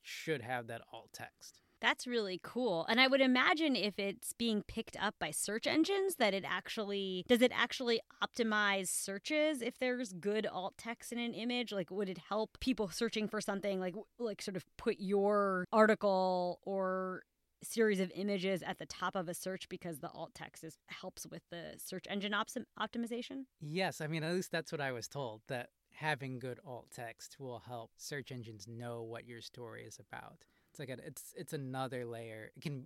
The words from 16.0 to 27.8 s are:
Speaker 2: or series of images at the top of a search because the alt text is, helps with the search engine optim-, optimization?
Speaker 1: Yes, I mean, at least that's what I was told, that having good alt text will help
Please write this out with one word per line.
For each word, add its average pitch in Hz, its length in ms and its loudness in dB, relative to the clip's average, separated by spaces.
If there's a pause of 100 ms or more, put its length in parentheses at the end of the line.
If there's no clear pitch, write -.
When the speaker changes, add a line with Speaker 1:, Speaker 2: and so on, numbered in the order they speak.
Speaker 2:
or 185 640 -2 (420)
series 214 360 4
of 185 120 2
images 190 480 2
at 180 160 -4
the - 80 -8
top - 300 -4
of 180 140 0
a 180 40 -4
search 185 360 -6
because 170 300 -6
the 165 100 -8
alt 151 240 -10
text - 320 -14
is, 160 100 -12 (120)
helps - 380 -10
with 165 240 -12
the 165 280 -10
search - 320 -8
engine 202 240 -2
optim-, 214 320 -2 (120)
optimization? 240 680 -6 (160)
Speaker 1:
Yes, 160 400 -2
I 156 60 -2
mean, 160 140 -2
at 160 120 0
least 180 180 -2
that's 165 220 -2
what 151 80 -4
I 135 100 0
was 117 160 -6
told, 117 400 -6
that 123 220 -4 (240)
having 135 460 -4
good 123 280 -6
alt 123 260 -10
text - 460 -12
will 123 260 -8
help 117 300 -10